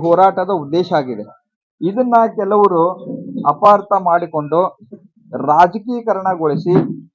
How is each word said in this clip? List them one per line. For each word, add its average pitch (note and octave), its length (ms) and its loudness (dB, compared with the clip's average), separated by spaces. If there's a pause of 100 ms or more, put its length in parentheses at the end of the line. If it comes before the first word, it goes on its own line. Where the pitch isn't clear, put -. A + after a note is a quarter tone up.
ಹೋರಾಟದ F#3 520 2 (100)
ಉದ್ದೇಶ E3+ 240 -2 (120)
ಆಗಿದೆ. A#2+ 240 -8 (560)
ಇದನ್ನ A#3 360 0 (220)
ಕೆಲವರು G3 440 2 (680)
ಅಪಾರ್ಥ G3+ 400 2 (160)
ಮಾಡಿಕೊಂಡು D#3+ 520 -2 (920)
ರಾಜಕೀಕರಣಗೊಳಿಸಿ F#3 1300 0 (380)